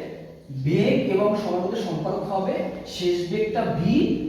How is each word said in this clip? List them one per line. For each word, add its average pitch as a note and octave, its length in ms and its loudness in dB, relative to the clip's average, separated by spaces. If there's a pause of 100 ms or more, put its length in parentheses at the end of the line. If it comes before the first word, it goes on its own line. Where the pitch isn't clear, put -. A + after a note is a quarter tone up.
(520)
বেগ D#3+ 440 4 (140)
এবং G#3 260 4
সময়ের F3+ 300 -2
মধ্যে G#3+ 160 -2
সম্পর্ক F#3 400 -4 (100)
হবে G3 220 0 (340)
শেষ F3 300 0 (120)
বেগটা G#3+ 320 0
ভি - 340 2 (340)